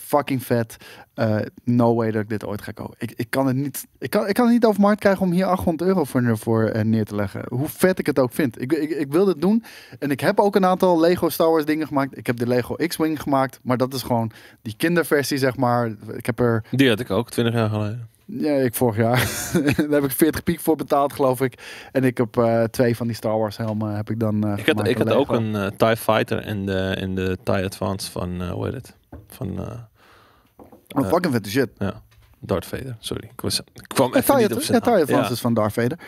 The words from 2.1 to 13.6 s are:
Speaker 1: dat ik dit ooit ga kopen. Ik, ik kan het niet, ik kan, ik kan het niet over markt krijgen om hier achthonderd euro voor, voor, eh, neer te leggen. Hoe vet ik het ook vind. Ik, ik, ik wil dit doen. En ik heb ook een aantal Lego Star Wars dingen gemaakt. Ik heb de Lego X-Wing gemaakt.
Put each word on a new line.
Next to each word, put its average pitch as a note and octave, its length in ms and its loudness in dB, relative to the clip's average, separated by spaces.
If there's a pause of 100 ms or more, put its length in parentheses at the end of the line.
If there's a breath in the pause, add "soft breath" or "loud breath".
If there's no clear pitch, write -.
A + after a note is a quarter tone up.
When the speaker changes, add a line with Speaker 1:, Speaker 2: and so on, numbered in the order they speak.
Speaker 1:
dat G#2+ 120 0
ik G#2 60 -10
dit G#2+ 160 -6
ooit G#2 180 -8
ga G2+ 100 -12
kopen. - 260 -14
Ik, A2 180 -8
ik A#2 140 -4
kan C3+ 160 0
het B2+ 100 0
niet, C#3 300 -6 (120)
ik - 120 -8
kan, - 180 0
ik G3+ 60 0
kan B3 100 4
het A#3 100 6
niet A#3+ 100 4
over G#3 160 4
markt G#3 200 4
krijgen G3 220 2
om F#3 100 2
hier F#3 120 2
achthonderd F3+ 440 0
euro F#3 160 2
voor, A#2+ 340 0
voor, A2+ 260 2
eh, G#2+ 200 0
neer A2 200 2
te G#2 100 -6
leggen. G#2 340 -4
Hoe C3 200 -4
vet F#3 300 2
ik F#3 80 -6
het D3 120 0
ook B2+ 140 2
vind. C#3 280 -2
Ik, B2+ 120 -4
ik, D#3 180 0
ik C#3+ 220 -4
wil F3 120 4
dit F3+ 160 0
doen. G#3 240 2 (340 loud breath)
En C#3+ 120 -2
ik C#3 100 -2
heb G3+ 200 2
ook G3+ 160 4
een F#3+ 80 4
aantal F#3 360 4
Lego F3 280 4
Star E3 220 2
Wars D#3+ 140 2
dingen D3+ 220 -2
gemaakt. C#3 320 -2
Ik A2 80 -12
heb B2 100 0
de A#2 100 -2
Lego B2 280 0 (120)
X-Wing D#3 360 -2
gemaakt. C3+ 400 0